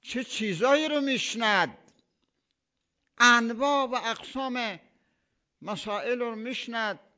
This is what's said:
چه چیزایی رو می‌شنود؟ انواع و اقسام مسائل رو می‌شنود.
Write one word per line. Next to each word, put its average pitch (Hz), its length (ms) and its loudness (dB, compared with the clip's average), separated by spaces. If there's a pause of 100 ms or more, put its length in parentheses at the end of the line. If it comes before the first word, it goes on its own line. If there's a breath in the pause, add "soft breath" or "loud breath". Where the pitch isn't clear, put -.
چه - 240 -6
چیزایی 240 640 2
رو 294 120 0
می‌شنود؟ 220 760 0 (1400)
انواع 240 680 4
و 247 80 -4 (100)
اقسام 233 760 -6 (800)
مسائل 208 560 -4
رو 233 180 -6
می‌شنود. 226 640 -6 (180)